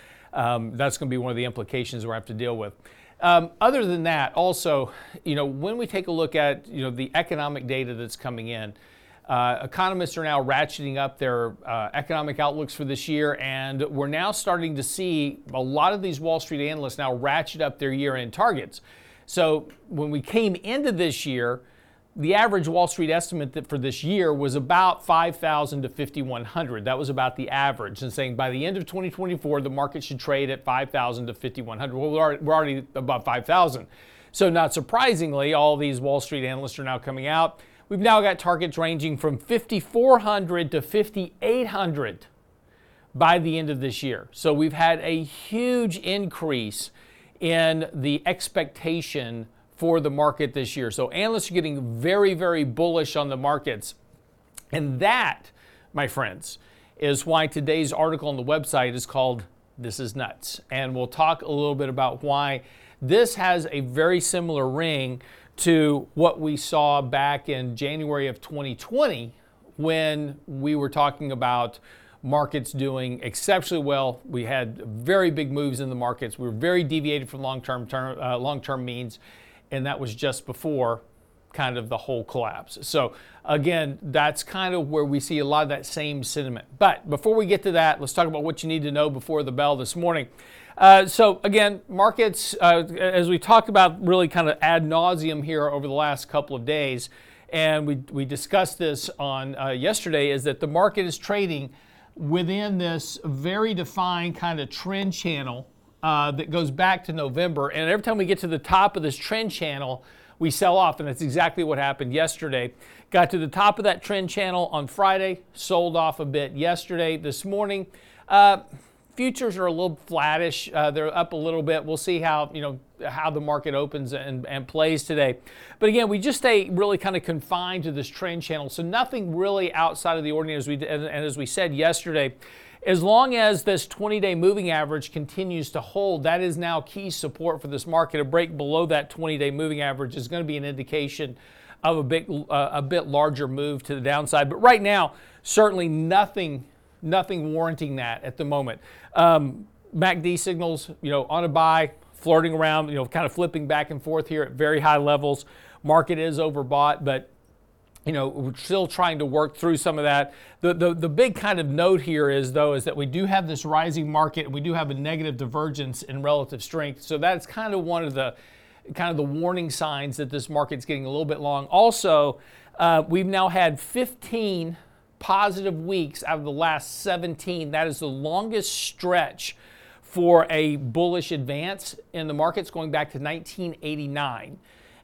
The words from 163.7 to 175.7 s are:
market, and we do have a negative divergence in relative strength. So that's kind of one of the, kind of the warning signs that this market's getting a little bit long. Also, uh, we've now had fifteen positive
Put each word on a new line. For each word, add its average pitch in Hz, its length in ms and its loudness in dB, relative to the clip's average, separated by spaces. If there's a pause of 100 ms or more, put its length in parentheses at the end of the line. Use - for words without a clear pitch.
market, 156 320 2
and 139 100 -8
we 143 60 -6
do 165 140 -2
have 156 160 -2
a 139 40 -4
negative 151 440 -4
divergence 139 640 -6
in 135 200 -8
relative 143 400 0
strength. 147 400 -6
So 156 140 -4
that's 170 300 0
kind 220 260 -6
of 185 100 -2
one 165 220 -2
of 143 80 -4
the, 131 240 -4 (580)
kind 175 160 -2
of 165 60 -2
the 151 60 0
warning 165 480 -2
signs 143 480 -4
that 143 100 -4
this 139 220 -8
market's 147 340 -2
getting 135 220 -6
a - 20 -8
little 147 160 -4
bit 147 160 -4
long. 143 260 -4
Also, 175 720 6 (400)
uh, 165 300 6
we've 180 180 2
now 190 220 2
had 170 320 2
fifteen 208 960 -4 (420)
positive 190 640 0